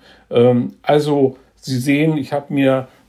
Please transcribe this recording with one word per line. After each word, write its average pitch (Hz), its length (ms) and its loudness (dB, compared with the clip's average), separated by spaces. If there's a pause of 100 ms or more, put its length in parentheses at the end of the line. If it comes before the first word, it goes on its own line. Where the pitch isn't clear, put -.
(300)
Ähm, 123 520 2
also 143 560 0 (200)
Sie 131 220 -6
sehen, 147 380 0
ich 131 140 -10
hab 143 200 -6
mir 135 360 0 (220)